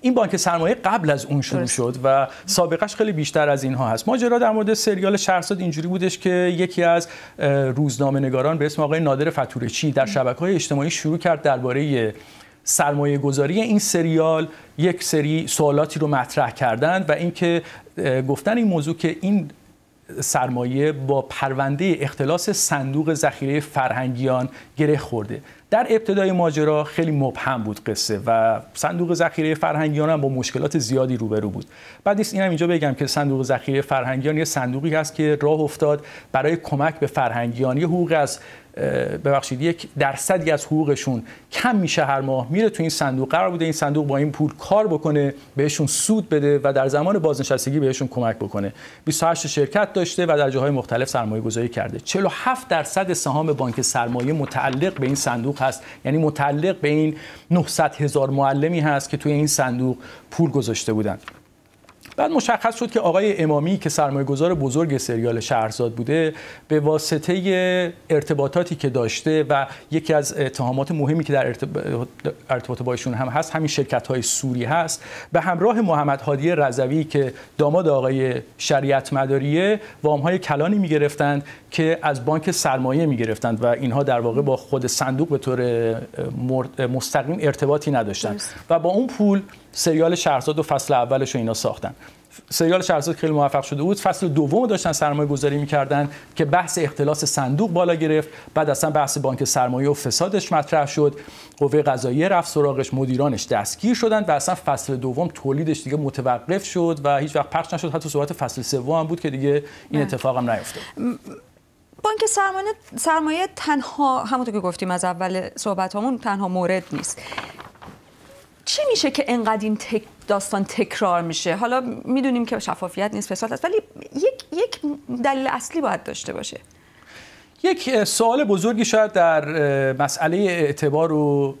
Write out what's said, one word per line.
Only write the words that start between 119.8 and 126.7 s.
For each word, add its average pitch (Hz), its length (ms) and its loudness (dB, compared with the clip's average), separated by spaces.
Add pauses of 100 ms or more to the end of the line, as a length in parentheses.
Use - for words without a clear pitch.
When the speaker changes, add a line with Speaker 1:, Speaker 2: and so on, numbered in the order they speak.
Speaker 2:
داستان 196 360 0
تکرار 175 580 0
می‌شه؟ 165 340 -2
حالا 240 280 -2 (220)
می‌دونیم 247 400 0
که 226 140 -4
شفافیت 196 540 -4
نیست، 202 160 -6
فساد 220 220 -4
هست، - 140 -6
ولی 359 100 0 (400)
یک، 294 80 -2 (300)
یک 466 260 -4 (440)
دلیل 269 240 0
اصلی 262 340 -2
باید 196 220 -2
داشته - 300 -10
باشه. - 260 -10 (1040)